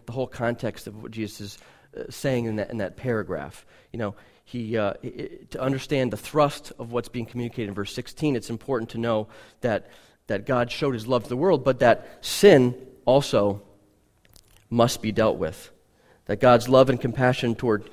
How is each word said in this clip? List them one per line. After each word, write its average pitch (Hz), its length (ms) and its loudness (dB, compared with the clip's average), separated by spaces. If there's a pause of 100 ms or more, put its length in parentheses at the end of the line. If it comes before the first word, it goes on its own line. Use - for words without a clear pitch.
the 120 60 -14
whole 127 140 -4
context 117 600 -6
of 107 160 -16
what 120 80 -14
Jesus 107 300 -8
is, 101 180 -14 (380)
uh, - 140 -12
saying 127 360 -2
in 110 100 -4
that, 104 140 -4
in 117 80 -8
that 98 180 -6
paragraph. 90 720 -6 (260)
You 113 60 -12
know, 104 160 -6 (300)
he, 117 340 -6
uh, 101 160 -2 (100)
i-, - 20 -10
i-, - 220 -12 (220)
to - 100 -10
understand 131 500 -2
the 104 60 -6
thrust - 600 -2
of 117 120 -12
what's 120 200 -6
being 117 160 -8
communicated 120 420 -8
in 101 60 -10
verse 101 180 -6
sixteen, 139 420 -4
it's 113 140 -4
important 113 420 -4
to 117 80 -8
know 110 300 0 (320)
that, 107 300 -2 (380)
that 104 180 -4
God 120 240 0
showed 139 240 -2
his 107 120 -8
love 123 180 0
to - 40 -16
the 123 80 -4
world, 151 280 2
but 131 160 2
that - 440 4
sin 135 500 8 (300)
also 107 560 2 (1120)
must 117 320 2
be 110 100 -2
dealt 110 240 2
with. - 340 -8 (560)
That 104 140 -4
God's 123 300 6
love 131 180 8
and 123 100 0
compassion 127 560 0
toward 107 380 -2